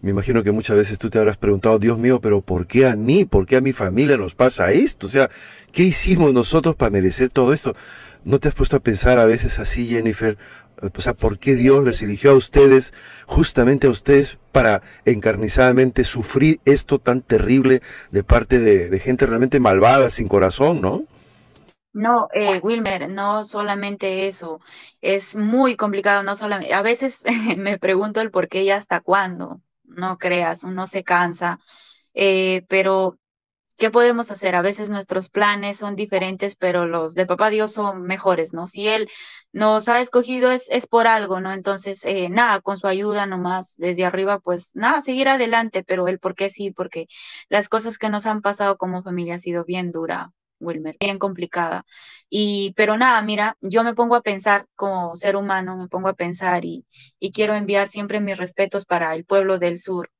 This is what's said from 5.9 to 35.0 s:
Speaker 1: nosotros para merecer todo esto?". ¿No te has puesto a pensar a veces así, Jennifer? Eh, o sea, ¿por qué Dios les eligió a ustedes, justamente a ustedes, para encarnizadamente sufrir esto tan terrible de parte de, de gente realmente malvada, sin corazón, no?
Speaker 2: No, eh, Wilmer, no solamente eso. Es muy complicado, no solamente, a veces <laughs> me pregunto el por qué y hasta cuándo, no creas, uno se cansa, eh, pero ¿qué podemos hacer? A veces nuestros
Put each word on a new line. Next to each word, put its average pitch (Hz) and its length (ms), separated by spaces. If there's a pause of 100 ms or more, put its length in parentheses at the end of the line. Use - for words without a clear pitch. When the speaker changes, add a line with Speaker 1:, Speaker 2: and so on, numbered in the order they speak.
Speaker 1:
nosotros 127 440
para 117 140
merecer 101 400
todo 131 220
esto?". 139 240 (480)
¿No 135 160
te - 80
has 143 60
puesto 139 220
a 135 40
pensar 117 400
a 113 60
veces 113 340
así, 120 260
Jennifer? 113 500 (460)
Eh, 95 140
o - 40
sea, - 140
¿por 107 240
qué 135 160
Dios 135 300
les 120 180
eligió 107 300
a - 20
ustedes, 135 580 (340)
justamente 135 600
a 131 40
ustedes, 139 480 (140)
para 110 300 (220)
encarnizadamente 120 1000
sufrir 139 600
esto 139 340
tan 127 240
terrible 127 600 (280)
de 101 140
parte 117 340
de, 101 320
de 95 100
gente 127 260
realmente 123 340
malvada, 120 500
sin 107 180
corazón, 101 520
no? 185 240 (880)
Speaker 2:
No, 226 420
eh, 196 280
Wilmer, 196 460
no 202 360
solamente 202 800
eso. 175 340 (400)
Es 196 340
muy 226 420
complicado, 202 460
no 196 120
solamente, 202 400
a 196 80
veces 240 420
<laughs> 226 320
me 196 220
pregunto 202 420
el 220 100
por 180 180
qué 190 160
y 196 60
hasta 196 300
cuándo, 185 640 (220)
no 180 340
creas, 175 440
uno 185 240
se 190 180
cansa, 175 540 (560)
eh, 190 540
pero 190 500 (600)
¿qué 220 120
podemos 233 400
hacer? 190 260
A 175 60
veces 202 280
nuestros 190 400